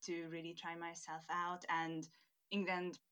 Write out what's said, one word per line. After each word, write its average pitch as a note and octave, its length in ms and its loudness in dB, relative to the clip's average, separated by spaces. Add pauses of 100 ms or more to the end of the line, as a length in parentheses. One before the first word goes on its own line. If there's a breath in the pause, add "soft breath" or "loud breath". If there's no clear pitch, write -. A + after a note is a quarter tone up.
to E3 260 -2
really E3 260 -4
try E3+ 220 -4
myself E3 540 -6
out, F3 380 2
and D#3+ 400 2 (420)
England F3+ 500 2 (120)